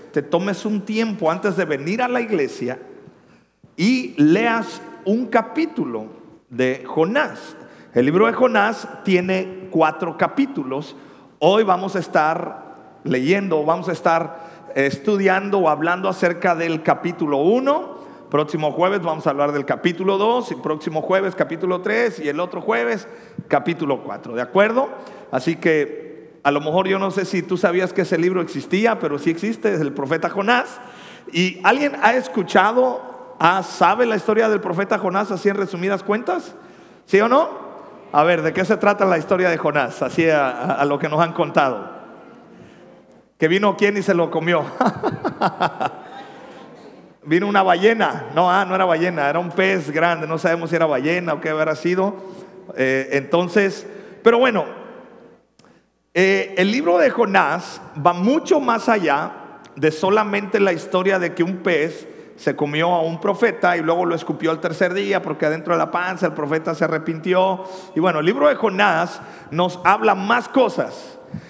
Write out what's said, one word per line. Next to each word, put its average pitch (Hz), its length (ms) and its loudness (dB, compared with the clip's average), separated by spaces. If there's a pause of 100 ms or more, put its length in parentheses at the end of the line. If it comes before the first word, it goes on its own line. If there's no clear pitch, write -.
(120)
te 147 100 0
tomes 180 420 -2
un 208 180 -2
tiempo 214 480 -2
antes 185 260 -2
de 185 80 0
venir 156 380 -2
a 247 60 0
la 247 120 -2
iglesia 143 580 -4 (960)
y 247 400 0
leas 214 640 2 (240)
un 220 220 0
capítulo 220 800 -2 (420)
de 127 380 0
Jonás. 214 680 -2 (380)
El 123 120 4
libro 185 200 4
de 233 60 2
Jonás 226 560 2 (160)
tiene 185 680 0
cuatro 160 460 0
capítulos. 165 800 -2 (420)
Hoy 196 260 6
vamos 185 320 0
a - 20 0
estar 165 760 -2 (300)
leyendo, 156 600 0
vamos 175 240 0
a 175 40 -2
estar 165 640 -2 (200)
estudiando 196 840 0
o 170 120 4
hablando 170 360 0
acerca 175 480 0
del 160 280 -2
capítulo 160 560 0
uno. 233 580 2 (340)
Próximo 151 420 -2
jueves 185 280 0
vamos 160 260 -4
a 156 40 4
hablar 143 220 0
del 143 120 -2
capítulo 190 540 0
dos, 233 340 0
y - 20 -6
próximo 156 460 -4
jueves 185 340 0
capítulo 180 460 -2
tres, 214 400 -2
y 151 80 -4
el 147 120 -2
otro 180 200 -6
jueves 226 480 -2 (400)
capítulo 151 540 0
cuatro, - 320 -10
¿de 120 80 -2
acuerdo? 220 480 2 (400)
Así 143 260 -2
que - 840 -2
a 143 80 2
lo 143 100 0
mejor 170 280 0
yo 190 100 0
no 196 120 -2
sé 185 140 -2
si 180 180 -2
tú 185 140 -2
sabías 185 380 0
que 190 80 0
ese 170 160 0
libro 180 240 0
existía, 196 560 0
pero 147 200 -4
sí 151 120 0
existe, 208 420 -2
es 165 80 -2
el 143 140 -2
profeta 160 340 -2
Jonás. 208 500 -2 (540)
¿Y 180 320 0
alguien 285 380 2
ha - 120 4
escuchado, 233 1200 0
ah, 175 240 4
sabe 202 420 2
la 226 120 0
historia 220 340 2
del 208 100 0
profeta 180 380 -2
Jonás 196 320 -2
así 196 180 -2
en 196 80 0
resumidas 190 460 -4
cuentas? 247 520 -4 (520)
¿Sí 190 120 4
o 220 100 4
no? 285 200 4 (640)
A 147 120 6
ver, 170 180 4
¿de 160 100 0
qué 185 140 0
se 214 100 2
trata 202 300 2
la 180 100 4
historia 180 320 0
de 165 80 0
Jonás? 147 460 -2
Así 160 260 2
a, 147 220 4
a, 123 240 -4
a 139 100 2
lo 143 140 0
que 156 100 -4
nos 151 120 0
han 165 120 2
contado. 139 640 0 (1400)
Que 160 100 2
vino 196 280 2
quién 208 220 2
y 190 40 -2
se 196 120 2
lo 170 160 2
comió. 160 340 0
<laughs> - 2500 -6
Vino 170 240 2
una 202 160 4
ballena. 185 720 2
No, 180 160 4
ah, 190 140 4
no 185 100 -2
era 190 120 2
ballena, 165 420 2
era 156 100 0
un 175 120 -2
pez 190 400 0
grande. 160 360 0
No 160 120 -4
sabemos 165 320 0
si 170 60 0
era 160 100 4
ballena 156 480 0
o 143 60 -6
qué 160 100 -4
habrá 156 240 0
sido. 185 420 0 (600)
Eh, 131 360 0
entonces, 175 720 0 (360)
pero 233 160 6
bueno, 226 260 4 (1500)
eh, 190 420 2
el 196 160 2
libro 330 240 2
de 311 140 4
Jonás 185 720 0 (220)
va 175 100 4
mucho 262 440 2
más 240 300 0
allá 165 440 2 (420)
de 151 160 2
solamente 202 680 0
la 196 140 4
historia 185 460 0
de 175 160 -2
que 170 80 -2
un 180 160 -2
pez 165 500 -2 (280)
se 185 200 -2
comió 156 380 0
a 165 80 2
un 165 180 -4
profeta 190 560 2
y 165 60 -4
luego 170 240 2
lo 170 80 0
escupió 160 360 -2
al 160 100 -2
tercer 175 340 -2
día 196 260 0
porque 151 240 -4
adentro 165 300 0
de 165 40 2
la 156 120 0
panza 180 340 -2
el 160 80 -2
profeta 156 420 -2
se 160 100 0
arrepintió. 170 800 0 (300)
Y 156 60 0
bueno, 160 200 2
el 156 60 0
libro 233 220 4
de 269 60 4
Jonás 190 640 0 (300)
nos 175 340 0
habla 208 300 4
más 214 340 0
cosas. 185 640 0 (380)